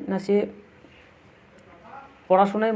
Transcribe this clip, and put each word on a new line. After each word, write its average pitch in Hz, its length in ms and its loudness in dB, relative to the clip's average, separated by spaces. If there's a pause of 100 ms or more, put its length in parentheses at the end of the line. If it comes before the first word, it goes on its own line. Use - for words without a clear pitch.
না, 190 80 -2 (100)
সে 202 100 2 (1900)
পড়াশোনায় 202 480 2